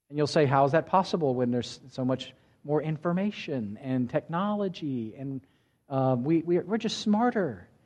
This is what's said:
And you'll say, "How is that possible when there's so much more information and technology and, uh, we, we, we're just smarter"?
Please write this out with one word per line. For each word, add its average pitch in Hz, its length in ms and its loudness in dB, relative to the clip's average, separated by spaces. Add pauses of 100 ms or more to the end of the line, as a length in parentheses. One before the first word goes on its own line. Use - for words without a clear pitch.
And 143 80 -14
you'll 147 120 2
say, 151 180 4
"How 139 180 6
is 139 80 2
that 160 140 2
possible 180 480 2
when 123 160 0
there's 120 380 -4
so 127 180 -6
much 131 260 -2 (300)
more 147 180 0
information 156 1040 -4
and 127 260 0
technology 165 1080 -4
and, 135 240 -8 (480)
uh, 131 300 2
we, 151 240 2
we, 175 180 2
we're 202 180 -2
just 220 220 -4
smarter"? 208 680 0 (180)